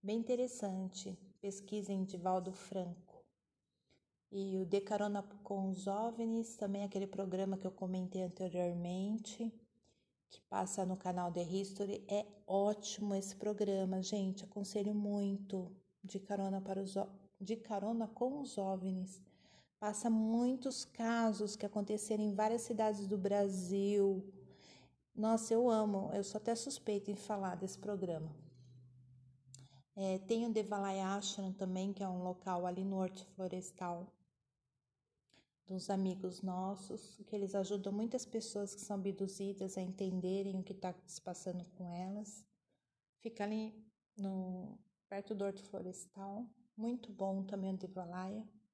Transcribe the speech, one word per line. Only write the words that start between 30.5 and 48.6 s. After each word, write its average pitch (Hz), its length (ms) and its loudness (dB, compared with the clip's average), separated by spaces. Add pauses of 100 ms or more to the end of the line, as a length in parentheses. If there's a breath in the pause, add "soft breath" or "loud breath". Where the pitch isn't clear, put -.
Devalai 196 480 2
Ashram 190 540 0
também, 190 400 0
que 196 100 -4
é 190 40 -2
um 180 140 -2
local 180 440 0
ali 180 180 0
no 190 140 0
Horto 190 300 0
Florestal, 180 840 -6 (1500 soft breath)
dos 185 240 -4
amigos 190 520 2
nossos, 190 840 -4
que - 100 -6
eles 196 200 0
ajudam 196 360 2
muitas 226 340 0
pessoas 208 500 -2
que - 60 -10
são 202 160 -2
abduzidas 196 800 -2
a 190 40 0
entenderem 190 760 0
o 185 40 -2
que 190 100 -8
tá 185 200 -4 (140)
se - 140 -12
passando 180 500 -6
com 180 180 -10
elas. 202 560 -8 (760)
Fica 226 240 -4
ali 220 280 -2 (420)
no, 185 640 -4 (320)
perto 202 240 -6
do 196 120 0
Horto 196 180 -2
Florestal, 196 840 -8 (320)
muito 233 340 -4
bom 196 320 0
também 190 300 -2
o 190 40 -2
Devalaia. 185 680 -6 (260)